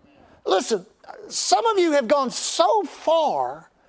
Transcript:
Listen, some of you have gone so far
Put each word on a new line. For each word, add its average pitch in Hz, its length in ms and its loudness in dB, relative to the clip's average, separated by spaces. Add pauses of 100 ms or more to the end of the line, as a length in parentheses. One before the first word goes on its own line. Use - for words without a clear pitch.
(460)
Listen, 247 400 0 (420)
some - 380 0
of 440 120 2
you 339 140 2
have 277 160 0
gone 277 240 2
so 403 520 0
far 170 840 -2 (200)